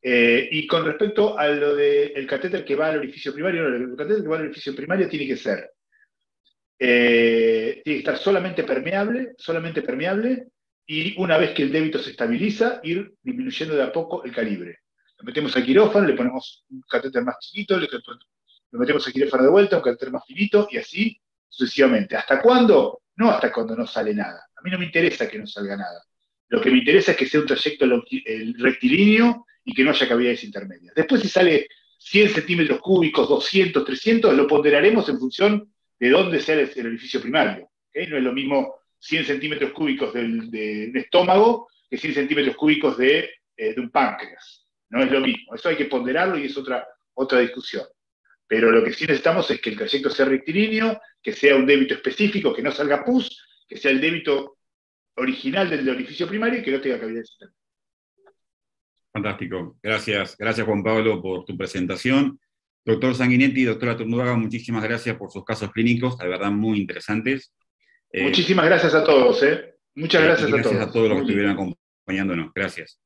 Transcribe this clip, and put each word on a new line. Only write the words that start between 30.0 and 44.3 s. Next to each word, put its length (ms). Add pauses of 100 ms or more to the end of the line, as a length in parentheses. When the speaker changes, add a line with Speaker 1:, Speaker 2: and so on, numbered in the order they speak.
Speaker 1:
cavidades 380
intermedias. 500
Después, 260
si 60
sale 400 (300)
cien 320
centímetros 500
cúbicos, 480
doscientos, 560
trescientos, 500
lo 140
ponderaremos 640
en 100
función 540 (260)
de 100
dónde 300
sea 160
el, 180
el 140
orificio 320
primario, 460
¿ok? 420
No 100
es 60
lo 80
mismo 440 (220)
cien 280
centímetros 480
cúbicos 400
del, 360
de 420
un 60
estómago 720 (220)
que 80
cien 160
centímetros 420
cúbicos 420
de, 320 (280)
eh, 160
de 80
un 80
páncreas. 800 (200)